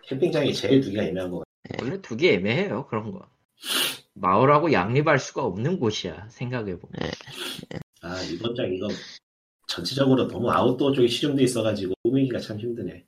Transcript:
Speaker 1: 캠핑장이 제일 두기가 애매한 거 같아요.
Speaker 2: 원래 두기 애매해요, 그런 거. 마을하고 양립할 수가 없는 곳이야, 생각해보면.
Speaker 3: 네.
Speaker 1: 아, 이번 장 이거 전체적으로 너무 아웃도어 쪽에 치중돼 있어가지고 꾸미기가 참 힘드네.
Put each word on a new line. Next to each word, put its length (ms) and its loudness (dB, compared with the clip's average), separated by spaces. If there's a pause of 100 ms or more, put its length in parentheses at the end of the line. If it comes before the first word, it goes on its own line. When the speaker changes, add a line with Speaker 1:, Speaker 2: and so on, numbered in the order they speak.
Speaker 1:
캠핑장이 460 0
제일 280 4
두기가 220 -2
애매한 260 -4
거 140 -8 (260)
같아요. 180 -6
Speaker 2:
원래 140 -6
두기 300 0
애매해요, 560 0
그런 240 -6
거. 100 -14 (960)
마을하고 560 6
양립할 480 4
수가 240 -6
없는 360 -2
곳이야, 500 -4
생각해보면. 840 -8 (580)
Speaker 3:
네. 100 -10 (220)
Speaker 1:
아, 220 -8
이번 320 -6
장 180 -4
이거 140 -4 (800)
전체적으로 600 2
너무 240 -2
아웃도어 420 4
쪽에 140 6
치중돼 360 2
있어가지고 500 0 (100)
꾸미기가 360 4
참 200 -8
힘드네. 480 -8